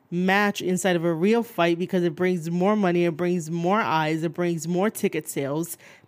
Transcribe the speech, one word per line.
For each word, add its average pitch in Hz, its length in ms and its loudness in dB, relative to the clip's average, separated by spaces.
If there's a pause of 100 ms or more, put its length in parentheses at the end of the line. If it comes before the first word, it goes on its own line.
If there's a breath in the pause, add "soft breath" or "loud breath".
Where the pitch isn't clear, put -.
(120)
match, 190 500 2
inside 180 340 0
of 165 80 0
a 170 100 2
real 208 280 2
fight, 170 380 0
because 180 240 -2
it 170 120 0
brings 180 360 -2
more 180 240 2
money, 175 300 2
it 165 120 -2
brings 175 320 -2
more 175 320 0
eyes, 156 420 0
it 165 100 -2
brings 170 340 -2
more 180 220 2
ticket 190 380 -4
sales, 147 480 -4 (320 loud breath)